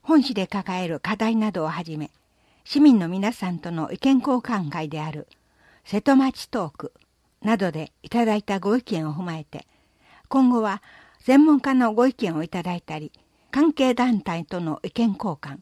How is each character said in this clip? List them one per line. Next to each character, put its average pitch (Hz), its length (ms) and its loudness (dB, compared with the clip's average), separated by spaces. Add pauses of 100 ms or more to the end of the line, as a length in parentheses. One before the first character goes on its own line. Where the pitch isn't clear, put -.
本 302 220 4
市 254 100 -4
で 190 140 -2
抱 185 360 -6
え 175 40 -4
る 160 120 -4
課 214 160 -4
題 226 200 0
な 214 160 0
ど 175 120 -4
を 156 60 -4
は 165 140 -8
じ 160 160 -10
め、 147 100 -8 (540)
市 - 160 -2
民 277 180 8
の 175 100 0
皆 196 260 -2
さ 185 180 -6
ん 170 80 -6
と 175 100 -12
の 160 220 -6
意 196 80 -10
見 269 180 2
交 254 200 0
換 202 320 -4
会 156 200 -8
で 156 100 -10
あ 156 120 -8
る 151 160 -12 (580)
瀬 208 160 -4
戸 277 140 4
町 262 320 2
ト 185 220 -6
ー - 20 -14
ク - 220 -14 (500)
な 220 140 2
ど 180 140 -2
で 151 200 -10 (100)
い - 80 -20
た 233 160 0
だ 214 80 2
い 208 80 0
た 196 180 -4
ご 202 160 0
意 247 60 0
見 160 260 -6
を 156 60 -6
踏 165 80 -8
ま 170 160 -8
え 151 60 -14
て、 - 240 -18 (600)
今 262 220 4
後 233 140 2
は 202 180 -4 (380)
専 277 260 6
門 294 140 6
家 269 160 -2
の 233 180 2
ご 240 140 4
意 262 80 0
見 165 200 -4
を 156 60 -2
い 165 80 -6
た 175 140 -6
だ 180 100 -4
い 175 80 -6
た 156 160 -12
り、 151 140 -12 (400)
関 302 220 2
係 254 200 2
団 247 280 0
体 170 220 -6
と 180 160 -8
の 160 220 -6
意 185 80 -8
見 233 240 0
交 190 200 -6
換 143 280 -14